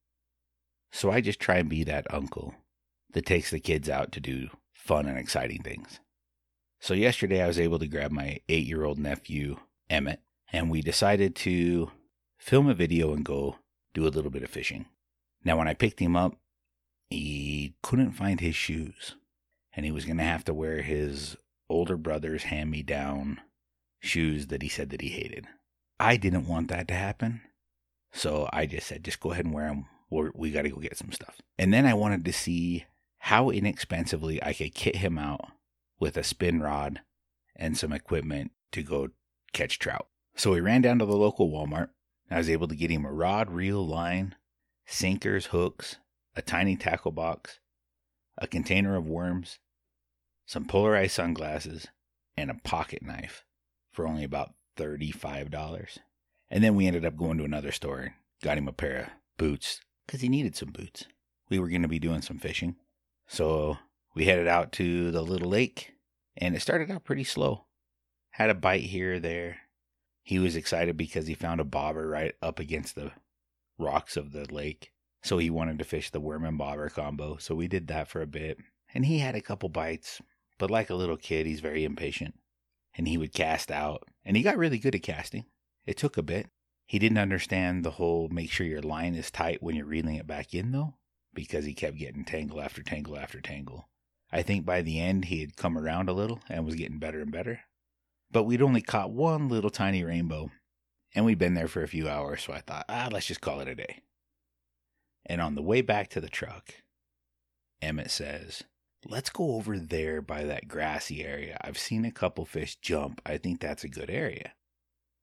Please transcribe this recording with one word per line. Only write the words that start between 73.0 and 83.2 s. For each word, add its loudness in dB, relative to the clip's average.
rocks 0
of -4
the -8
lake. -8
So 0
he 2
wanted -2
to -4
fish -6
the -4
worm -4
and -2
bobber -4
combo. -6
So -6
we -2
did -2
that -4
for -6
a -4
bit. -8
And 2
he 4
had -2
a -4
couple -6
bites. -6
But 0
like 2
a -2
little 0
kid, 0
he's -2
very 0
impatient. -4
And -2
he 2
would -2